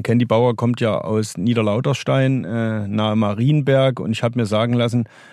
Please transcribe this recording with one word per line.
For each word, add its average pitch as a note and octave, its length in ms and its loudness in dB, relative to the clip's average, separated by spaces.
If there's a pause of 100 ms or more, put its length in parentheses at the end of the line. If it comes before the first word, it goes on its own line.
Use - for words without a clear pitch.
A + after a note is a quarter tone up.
Candy A#2 220 2
Bauer A#2 320 2
kommt A#2+ 240 -2
ja A2 180 0
aus G#2+ 380 -4
Niederlauterstein, A#2+ 1080 0
äh, A2 440 -4
nahe G#2+ 280 0
Marienberg. C3+ 840 2
Und G2 100 -4
ich A2+ 120 -4
hab A#2 120 0
mir B2 100 0
sagen A2 300 0
lassen, A#2+ 300 0 (280)